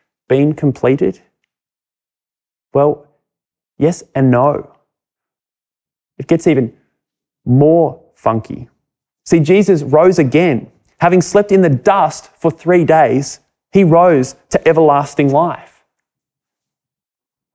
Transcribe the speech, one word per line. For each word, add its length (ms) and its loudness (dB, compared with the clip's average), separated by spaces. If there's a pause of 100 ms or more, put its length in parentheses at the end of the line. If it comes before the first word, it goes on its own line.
(280)
been 260 0
completed? 680 -4 (1500)
Well, 340 -2 (680)
yes 260 -4 (100)
and 160 0
no. 460 -2 (1400)
It 100 -14
gets 180 -2
even 280 0 (720)
more 560 0 (120)
funky. 540 -6 (560)
See, 160 0
Jesus 420 2
rose 380 2
again. 500 -2 (300)
Having 220 2
slept 320 -2
in 80 4
the 80 2
dust 680 -2
for 160 -4
three 320 -2
days, 560 0 (320)
he 140 2
rose 500 2 (140)
to 180 -4
everlasting 640 0
life. 520 -4 (1700)